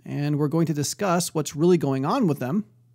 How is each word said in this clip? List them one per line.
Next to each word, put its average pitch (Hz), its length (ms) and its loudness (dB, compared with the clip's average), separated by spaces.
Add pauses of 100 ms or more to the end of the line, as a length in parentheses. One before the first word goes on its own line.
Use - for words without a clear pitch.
and 143 340 -2
we're 147 80 0
going 165 200 0
to 156 60 0
discuss 170 600 -2
what's 151 240 -4
really 175 200 4
going 135 280 0
on 226 200 2
with 143 140 2
them, 151 240 -2 (320)